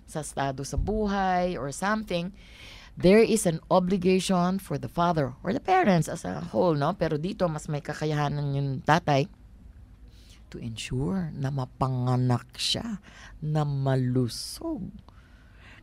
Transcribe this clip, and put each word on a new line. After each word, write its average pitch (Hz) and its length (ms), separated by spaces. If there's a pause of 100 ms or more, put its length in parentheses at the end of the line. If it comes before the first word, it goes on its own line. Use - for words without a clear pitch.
sa - 160
estado 139 400
sa 143 160
buhay, 190 800
or 135 160
something, 185 560 (680)
there 196 280
is 214 240
an 160 120 (120)
obligation 185 920
for 143 160
the - 80
father 160 560
or - 80
the 240 120
parents 277 440
as - 160
a 180 160 (160)
whole, 180 240
no? 147 160
Pero 160 240
dito, 165 320
mas 151 160
may 147 160
kakayahanan 147 720
yung 139 160 (160)
tatay 147 400 (1200)
to - 160
ensure 143 720
na 139 160
mapanganak 127 1040
siya, - 480 (400)
na 151 240
malusog. 135 1200 (960)